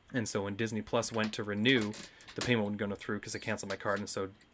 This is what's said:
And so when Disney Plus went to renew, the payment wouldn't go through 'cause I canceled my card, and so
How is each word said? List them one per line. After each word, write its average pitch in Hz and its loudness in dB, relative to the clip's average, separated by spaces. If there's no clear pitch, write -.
And 117 0
so 101 0
when 101 -2
Disney 110 0
Plus 113 0
went 110 2
to 113 -4
renew, 104 4
the - 0
payment 117 4
wouldn't 104 -2
go 98 -2
through 101 -4
'cause - -8
I 101 -6
canceled 104 -4
my 98 -2
card, 101 0
and 101 -4
so 95 -2